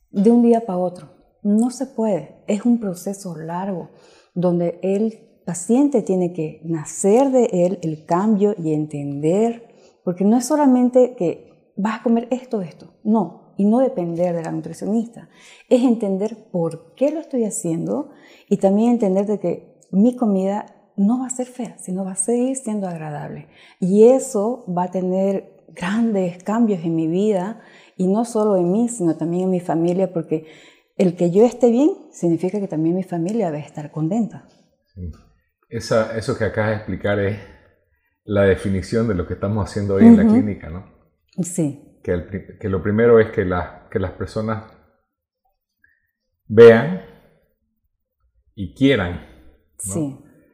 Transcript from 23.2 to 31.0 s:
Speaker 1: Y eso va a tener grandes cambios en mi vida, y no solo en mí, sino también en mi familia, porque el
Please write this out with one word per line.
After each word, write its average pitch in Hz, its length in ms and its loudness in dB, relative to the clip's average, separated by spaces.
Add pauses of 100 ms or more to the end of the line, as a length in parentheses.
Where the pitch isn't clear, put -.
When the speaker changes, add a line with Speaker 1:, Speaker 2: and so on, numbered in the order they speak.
Speaker 1:
Y 196 240 6
eso 247 680 2
va 175 120 -2
a 185 80 -8
tener 190 720 -4 (100)
grandes 190 720 -2
cambios 208 400 0
en 165 100 -2
mi 160 140 -2
vida, 196 540 -2 (340)
y 185 100 -2
no 208 180 2
solo 214 320 0
en 175 140 2
mí, 233 180 0
sino 170 280 -2
también 170 280 -4
en 185 60 0
mi 180 100 0
familia, 175 520 -2
porque 160 340 -6 (520)
el 180 180 0